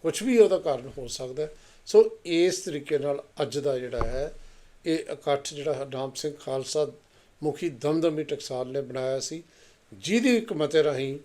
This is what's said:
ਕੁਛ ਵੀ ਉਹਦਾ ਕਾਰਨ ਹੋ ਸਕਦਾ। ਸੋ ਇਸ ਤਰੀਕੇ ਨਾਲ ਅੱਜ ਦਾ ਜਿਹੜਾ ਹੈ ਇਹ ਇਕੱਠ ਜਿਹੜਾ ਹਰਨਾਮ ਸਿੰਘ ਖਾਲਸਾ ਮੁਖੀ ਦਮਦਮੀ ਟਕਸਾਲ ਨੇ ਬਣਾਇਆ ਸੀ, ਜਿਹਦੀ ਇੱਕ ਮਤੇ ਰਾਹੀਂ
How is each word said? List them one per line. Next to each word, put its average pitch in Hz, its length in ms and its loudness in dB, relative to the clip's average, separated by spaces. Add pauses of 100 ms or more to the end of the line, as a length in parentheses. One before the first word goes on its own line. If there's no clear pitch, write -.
ਕੁਛ - 220 -2
ਵੀ 247 140 4
ਉਹਦਾ 190 200 8
ਕਾਰਨ 135 400 -2
ਹੋ 127 100 -8
ਸਕਦਾ। 131 400 -6 (380)
ਸੋ 220 400 6
ਇਸ 175 340 2
ਤਰੀਕੇ 147 380 -4
ਨਾਲ 143 260 -2 (180)
ਅੱਜ 143 160 -2
ਦਾ 135 220 0
ਜਿਹੜਾ 123 240 -4
ਹੈ 139 300 -4 (520)
ਇਹ 160 140 0
ਇਕੱਠ 143 540 -4
ਜਿਹੜਾ 143 200 -4
ਹਰਨਾਮ 135 420 -6
ਸਿੰਘ 147 240 -6
ਖਾਲਸਾ 135 520 -2 (520)
ਮੁਖੀ 151 260 -2
ਦਮਦਮੀ 151 540 0
ਟਕਸਾਲ 139 440 -6
ਨੇ 135 140 -4
ਬਣਾਇਆ 131 380 -4
ਸੀ, 160 240 -8 (500)
ਜਿਹਦੀ 226 440 4
ਇੱਕ 220 160 -2
ਮਤੇ 151 300 4
ਰਾਹੀਂ 135 420 0